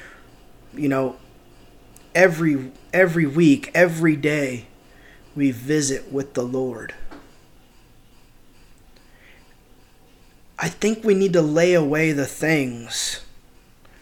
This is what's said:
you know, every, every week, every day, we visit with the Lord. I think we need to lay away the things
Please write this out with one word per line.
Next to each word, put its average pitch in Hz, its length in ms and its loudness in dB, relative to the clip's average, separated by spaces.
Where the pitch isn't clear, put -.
you 143 140 -2
know, 135 280 -2
every, 160 560 2
every 170 320 2
week, 143 500 4
every 165 420 4
day, 143 500 -4
we 143 160 0
visit 131 600 -4
with 139 220 -6
the 131 80 -4
Lord. 123 520 -6
I 165 100 -4
think 214 340 -4
we 214 120 4
need 190 180 2
to 170 100 4
lay 165 300 2
away 156 400 2
the 139 140 -2
things 127 920 -4